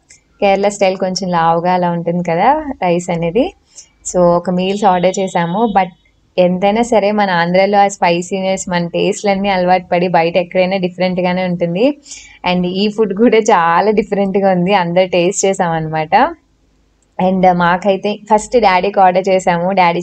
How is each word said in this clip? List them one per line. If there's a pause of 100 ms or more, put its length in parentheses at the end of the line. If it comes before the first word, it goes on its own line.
(420)
కేరళ
style
కొంచెం
లావుగా
అలా
ఉంటుంది
కదా (180)
rice
అనేది. (600)
So,
ఒక
meals
order
చేసాము.
But (500)
ఎంతైనా
సరే
మన
ఆంధ్రాలో
ఆ
spiciness,
మన
టేస్ట్‌లన్నీ
అలవాటు
పడి
బయట
ఎక్కడైనా
డిఫరెంట్‌గానే
ఉంటుంది. (560)
And
ఈ
food
కూడా
చాలా
డిఫరెంట్‌గా
ఉంది.
అందరు
taste
చేసామన్నమాట. (1120)
And
మాకైతే (140)
first
డాడీకి
order
చేసాము,
Daddy